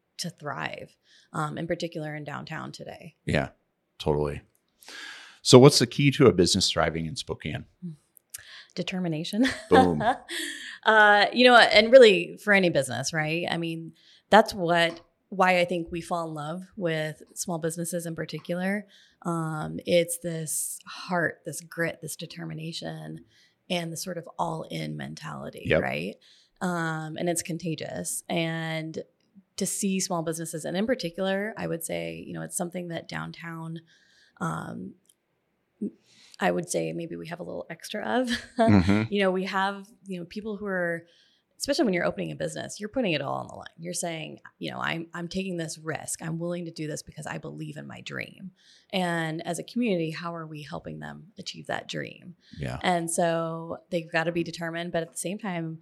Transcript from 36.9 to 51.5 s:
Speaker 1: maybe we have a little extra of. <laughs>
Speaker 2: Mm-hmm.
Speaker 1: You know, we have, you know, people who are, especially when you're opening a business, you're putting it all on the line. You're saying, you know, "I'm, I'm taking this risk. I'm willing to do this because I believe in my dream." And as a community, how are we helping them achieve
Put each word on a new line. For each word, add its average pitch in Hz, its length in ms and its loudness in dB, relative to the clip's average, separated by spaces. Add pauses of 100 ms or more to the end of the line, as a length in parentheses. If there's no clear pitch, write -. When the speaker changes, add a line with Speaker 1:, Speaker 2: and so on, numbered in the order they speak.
Speaker 1:
maybe 170 220 -8
we 170 120 -12
have 170 120 -10
a 175 40 -12
little 175 260 -10
extra 185 340 -10
of. 240 260 0 (160)
<laughs> - 120 -10
Speaker 2:
Mm-hmm. 104 460 6 (100)
Speaker 1:
You 202 80 2
know, 190 100 4
we 185 140 -2
have, 196 420 -2 (180)
you 190 140 -8
know, 170 60 -10
people 214 320 -10
who 208 80 -12
are, 175 400 -2 (540)
especially 294 260 2
when 196 80 2
you're 170 120 0
opening 170 260 -4
a 147 40 -8
business, 143 440 -6
you're 208 100 -10
putting 214 240 0
it 143 80 0
all 135 140 -4
on 127 120 -6
the - 80 -16
line. - 120 -16 (100)
You're 170 160 -10
saying, 160 460 -8 (200)
you 160 120 -6
know, 123 80 -8
"I'm, 156 340 -4
I'm 175 140 -8
taking 190 300 -4
this 160 200 -6
risk. - 440 -8
I'm 165 180 -4
willing 175 260 -6
to 165 60 -10
do 156 160 -8
this 151 160 -8
because - 240 -16
I - 100 -8
believe 151 400 -12
in 143 100 -14
my - 140 -16
dream." - 500 -12 (400)
And 170 540 -2
as 170 140 -6
a - 40 -10
community, 185 480 0
how 170 240 -8
are 165 120 -10
we 151 160 -12
helping 160 360 -10
them 151 280 -14 (100)
achieve 160 300 -14